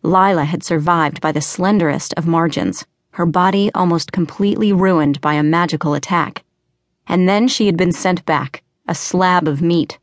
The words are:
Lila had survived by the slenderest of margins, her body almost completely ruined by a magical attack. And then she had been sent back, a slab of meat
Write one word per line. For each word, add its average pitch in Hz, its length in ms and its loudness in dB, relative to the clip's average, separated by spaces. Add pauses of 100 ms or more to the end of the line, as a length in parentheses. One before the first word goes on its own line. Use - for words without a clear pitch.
Lila 185 380 2
had 156 180 -4
survived 156 600 0
by 156 100 0
the 151 80 -2
slenderest 180 760 0
of 160 80 -2
margins, 165 580 -2 (280)
her 180 120 -4
body 190 500 2
almost 170 380 0
completely 202 580 0
ruined 175 520 2
by 151 100 0
a 151 100 2
magical 160 520 0
attack. - 500 -4 (640)
And 180 200 2
then 214 220 2
she 226 160 -2
had 180 140 0
been 180 120 2
sent 180 360 -2
back, 139 360 -4 (240)
a - 80 -4
slab 180 540 0
of 143 140 -2
meat 170 400 0